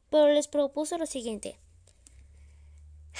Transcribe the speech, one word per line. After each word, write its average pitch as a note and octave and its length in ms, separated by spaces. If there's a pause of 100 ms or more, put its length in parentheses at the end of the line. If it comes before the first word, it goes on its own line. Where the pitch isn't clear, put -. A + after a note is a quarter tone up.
(100)
pero D4+ 180
les D4 180
propuso D4 520
lo D#4+ 80
siguiente. A3+ 520 (1600)